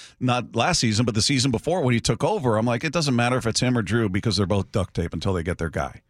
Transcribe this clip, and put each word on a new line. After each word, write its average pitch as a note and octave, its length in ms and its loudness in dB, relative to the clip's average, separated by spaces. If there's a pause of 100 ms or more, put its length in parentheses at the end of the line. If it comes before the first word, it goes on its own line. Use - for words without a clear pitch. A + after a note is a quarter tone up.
(200)
not B2 340 -2
last C#3 240 2
season, A2+ 260 2
but A2 120 -2
the A2 40 2
season C3+ 300 0
before D#3 320 -2
when B2 120 2
he A2+ 60 2
took - 220 0
over. C#3 340 0
I'm A2 80 2
like, A#2+ 200 0
"It D3+ 80 -2
doesn't C#3+ 240 0
matter A#2+ 200 2
if A#2 80 -2
it's A2 140 0
him B2 180 2
or A#2 60 2
Drew A2+ 260 0
because F#2+ 280 0
they're G2+ 100 2
both G2 240 0
duct - 240 -2
tape E2+ 180 -2
until F2+ 200 -2
they F2 100 0
get E2 160 -4
their E2+ 100 -4
guy." C#2+ 420 -6